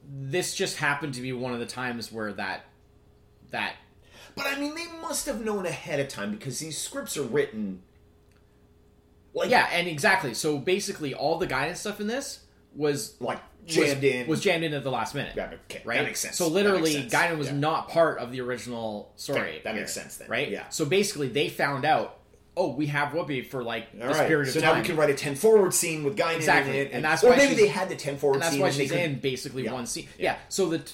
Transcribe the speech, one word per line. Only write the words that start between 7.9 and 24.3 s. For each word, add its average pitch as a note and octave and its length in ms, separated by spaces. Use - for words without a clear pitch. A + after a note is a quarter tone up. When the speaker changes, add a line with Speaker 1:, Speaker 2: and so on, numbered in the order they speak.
Speaker 2:
like - 160
Speaker 1:
Yeah, - 220
and F3 160
exactly. E3+ 460
So D3+ 240
basically, F#3 560
all D#3+ 240
the F3+ 80
guidance C#3+ 340
stuff G#3 200
in G#3 60
this C4 340
was C#3+ 460
Speaker 2:
Like, B2 200
Speaker 1:
was, E3 80
Speaker 2:
jammed C#3+ 300
in. B2 220
Speaker 1:
was D#3 140
jammed E3+ 240
in D3+ 100
at C#3 100
the C3+ 60
last A2+ 240
minute. A#2 220
Speaker 2:
Yeah, F#2+ 100
okay. - 120
That - 80
Speaker 1:
Right? B2 180
Speaker 2:
makes A2+ 160
sense. - 160
Speaker 1:
So F3+ 120
Speaker 2:
That D#3 60
makes G3+ 100
Speaker 1:
literally, E3+ 280
Speaker 2:
sense. C3+ 220
Speaker 1:
Guinan E3 240
was C#3 100
Speaker 2:
Yeah. C#3 60
Speaker 1:
not D3+ 340
part D#3+ 300
of A#2+ 140
the B2+ 80
original A#2 760
story C3+ 240
Speaker 2:
Okay, D#2+ 240
that A2 100
makes - 200
Speaker 1:
here, F#2+ 80
Speaker 2:
sense C#2+ 140
then. - 120
Speaker 1:
right? A#2+ 220
Speaker 2:
Yeah. F2 200
Speaker 1:
So D#3 140
basically, D3+ 440
they C#3+ 200
found C#3 360
out, - 340
"Oh, F3 180
we D3 120
have C#3+ 260
Whoopi C#3+ 340
for, C3 160
like, A2+ 260
Speaker 2:
All B2 80
Speaker 1:
this D3+ 100
Speaker 2:
right, C#3 80
Speaker 1:
period D3 220